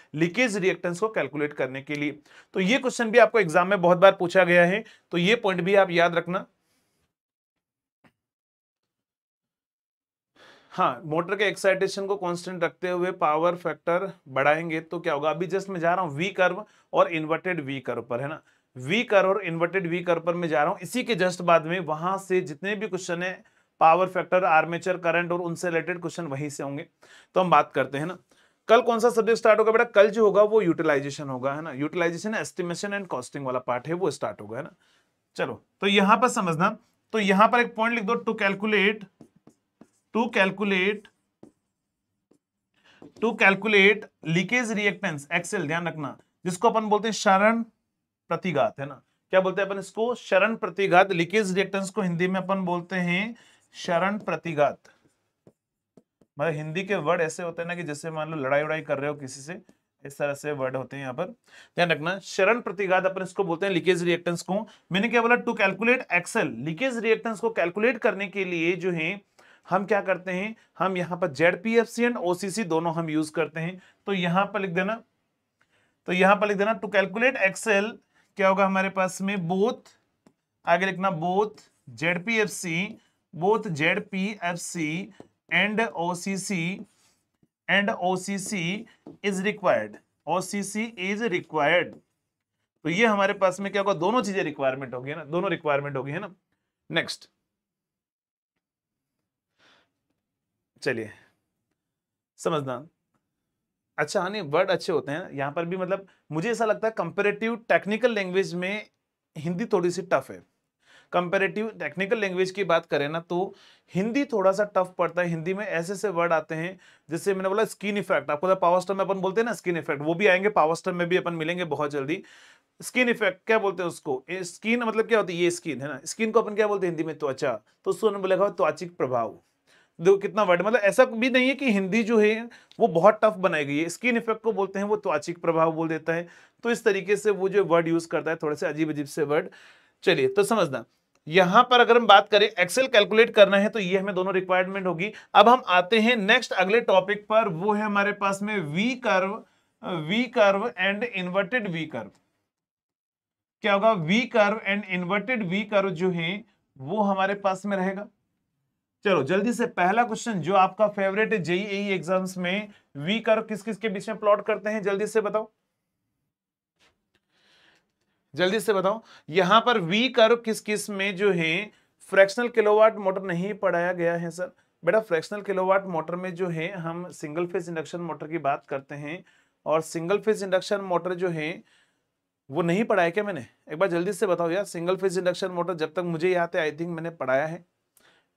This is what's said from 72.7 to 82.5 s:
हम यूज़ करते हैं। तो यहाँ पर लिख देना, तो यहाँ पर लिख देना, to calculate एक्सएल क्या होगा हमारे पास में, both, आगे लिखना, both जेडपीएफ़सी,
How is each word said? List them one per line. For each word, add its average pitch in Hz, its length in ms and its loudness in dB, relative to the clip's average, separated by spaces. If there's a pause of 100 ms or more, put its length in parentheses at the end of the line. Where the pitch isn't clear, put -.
हम 165 140 -4
यूज़ 151 220 -2
करते 156 280 -4
हैं। 180 220 -8 (260)
तो 202 60 -2
यहाँ 180 320 2
पर 196 160 -4
लिख 190 100 -4
देना, 190 300 -2 (1080)
तो 175 60 -2
यहाँ 185 220 6
पर 208 120 2
लिख 208 100 0
देना, 208 240 0
to 208 80 -6
calculate 208 480 2
एक्सएल 196 600 0 (400)
क्या 190 100 4
होगा 190 180 4
हमारे 190 260 0
पास 185 300 -2
में, 196 140 -2 (140)
both, 208 380 0 (800)
आगे 175 200 2
लिखना, 190 260 -2
both 180 500 -2 (300)
जेडपीएफ़सी, 180 1080 -4 (360)